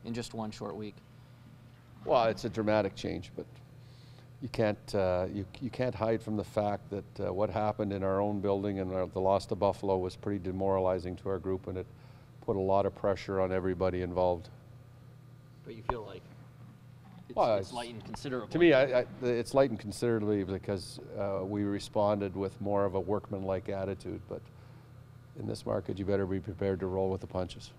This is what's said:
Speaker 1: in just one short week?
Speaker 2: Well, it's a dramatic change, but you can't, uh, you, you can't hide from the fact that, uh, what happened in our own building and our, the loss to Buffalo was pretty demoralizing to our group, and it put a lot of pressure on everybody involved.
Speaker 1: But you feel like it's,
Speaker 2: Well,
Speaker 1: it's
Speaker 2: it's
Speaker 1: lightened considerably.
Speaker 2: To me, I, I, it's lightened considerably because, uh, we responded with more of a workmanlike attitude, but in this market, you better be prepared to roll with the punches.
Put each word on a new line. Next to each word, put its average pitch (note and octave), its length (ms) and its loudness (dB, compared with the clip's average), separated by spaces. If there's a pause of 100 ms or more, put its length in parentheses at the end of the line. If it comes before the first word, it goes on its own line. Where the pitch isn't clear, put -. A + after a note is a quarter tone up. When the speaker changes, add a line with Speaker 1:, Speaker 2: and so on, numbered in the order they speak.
Speaker 1:
in A#2 100 -6
just A#2 180 -6
one A2 200 -6
short G#2 240 -8
week? G#2+ 180 -8 (1080)
Speaker 2:
Well, A#2+ 220 6
it's G#2+ 180 0
a A#2 40 0
dramatic G#2+ 460 2
change, F2 400 -6
but - 120 -8 (920)
you B2+ 80 -8
can't, - 460 0
uh, F#2 360 2
you, G2 140 -4 (160)
you B2+ 80 -6
can't B2+ 260 -2
hide A2+ 280 0
from G#2+ 140 -4
the G2+ 80 -2
fact G#2 440 -2
that, G2 400 -6
uh, - 20 0
what G2 200 0
happened G#2+ 420 0
in F#2+ 100 -2
our F#2+ 200 2
own G#2 180 0
building G2 380 2
and F#2 120 -2
our, F#2 160 0
the F2+ 140 -4
loss F#2+ 260 4
to A2+ 80 -4
Buffalo G2 440 2
was F2+ 180 -2
pretty G2+ 220 -4
demoralizing F#2 760 0
to F#2+ 120 -8
our F#2+ 100 -2
group, F#2+ 280 -4
and F#2 100 -6
it F2+ 100 -6 (600)
put G#2 100 2
a F#2+ 40 2
lot F#2+ 260 4
of G2 80 0
pressure G2 460 0
on F#2 120 2
everybody F#2 480 2
involved. F2+ 480 2 (1160)
Speaker 1:
But A#2 100 -12
you A2 160 -14
feel A2+ 160 -6
like G2 160 -14 (1040)
it's, A#2+ 80 -6
Speaker 2:
Well, A2 200 6
Speaker 1:
it's G2 100 0
Speaker 2:
it's B2+ 80 -14
Speaker 1:
lightened A#2+ 320 -8
considerably. B2+ 420 -6
Speaker 2:
To D#3+ 100 0
me, E3+ 140 10
I, B2+ 280 6
I, A#2+ 60 -2 (160)
it's A#2+ 300 0
lightened C3+ 260 4
considerably G#2 640 2
because, F#2+ 580 -4 (180)
uh, G2 260 -2
we G#2 200 0
responded G2+ 720 0
with F#2+ 280 -2
more G2+ 240 2
of F#2 80 -2
a F#2+ 60 2
workmanlike F#2+ 680 -2
attitude, F#2+ 580 -4
but F#2 140 -8 (1000)
in G#2+ 80 -8
this A2 200 -6
market, G#2 320 -2
you G2 80 -2
better G2 180 2
be F#2+ 160 -2
prepared F#2 400 -2
to F#2+ 60 -2
roll F#2+ 240 0
with F#2+ 100 -2
the F#2 60 -10
punches. - 520 -6